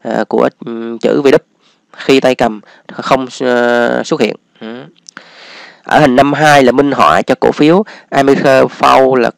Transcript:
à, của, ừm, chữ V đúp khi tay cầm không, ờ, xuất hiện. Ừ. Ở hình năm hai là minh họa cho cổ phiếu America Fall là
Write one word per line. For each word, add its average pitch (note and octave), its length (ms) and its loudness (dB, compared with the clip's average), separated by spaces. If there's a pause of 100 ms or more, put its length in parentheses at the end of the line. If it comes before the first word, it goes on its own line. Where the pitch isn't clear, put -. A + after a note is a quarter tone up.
à, A2+ 260 -6
của, A#2+ 200 -2 (180)
ừm, A#2 320 -12
chữ A2 240 -2
V C#3 100 2
đúp D#3 100 2 (540)
khi C3+ 240 0
tay B2+ 140 0
cầm A2 260 -4 (320)
không, C3+ 340 -4 (140)
ờ, A#2+ 640 -2
xuất - 160 -4
hiện. A2 160 -4 (240)
Ừ. A#2 240 -16 (960)
Ở - 160 0
hình C#3 180 4
năm C#3 160 4
hai D3 300 4
là A#2+ 100 4
minh C#3 200 0
họa F#2+ 300 0
cho - 180 -2
cổ - 120 0
phiếu E3 320 2 (260)
America C#3 520 2
Fall C3 520 0
là A#2+ 240 0